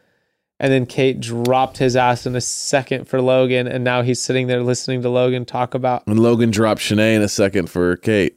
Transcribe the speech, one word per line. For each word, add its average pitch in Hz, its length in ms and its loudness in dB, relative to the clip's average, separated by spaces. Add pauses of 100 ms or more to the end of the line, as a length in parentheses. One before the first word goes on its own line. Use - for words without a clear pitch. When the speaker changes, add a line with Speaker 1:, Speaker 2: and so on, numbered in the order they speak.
(600)
Speaker 1:
And 135 120 0
then 127 140 2
Kate 131 340 0
dropped 123 580 -2
his 127 180 0
ass 123 300 0
in 127 100 -4
a 123 40 -4
second - 680 -4
for 131 120 -2
Logan, 127 460 2
and 127 160 -6
now 123 200 0
he's 123 200 -2
sitting 131 240 -2
there 123 160 0
listening 123 400 -2
to 123 60 0
Logan 127 360 0
talk 123 300 -4
about 127 320 -2
Speaker 2:
And 107 140 2
Logan 117 320 4
dropped 107 280 2
Shanae 110 360 2
in 107 60 2
a 104 60 0
second 98 400 0
for 87 280 0
Kate. 104 400 0